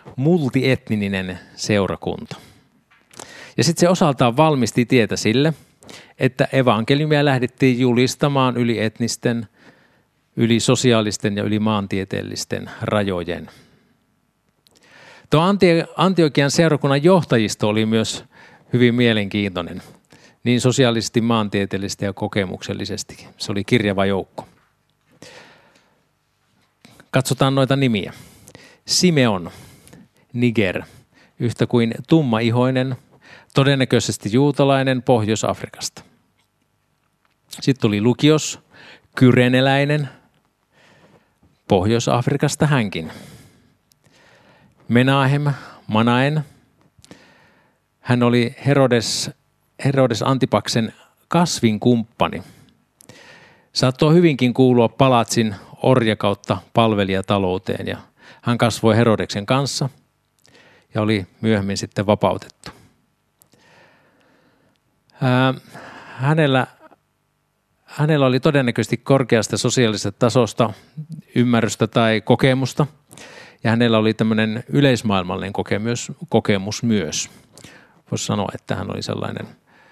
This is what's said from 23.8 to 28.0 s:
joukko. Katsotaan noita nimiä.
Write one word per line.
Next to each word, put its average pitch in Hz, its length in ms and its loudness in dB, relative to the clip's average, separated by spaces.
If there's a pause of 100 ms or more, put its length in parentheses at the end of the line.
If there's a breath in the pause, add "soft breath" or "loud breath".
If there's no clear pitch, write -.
joukko. - 420 -6 (2750 loud breath)
Katsotaan 135 440 0
noita 135 200 0
nimiä. 110 380 -2 (720 loud breath)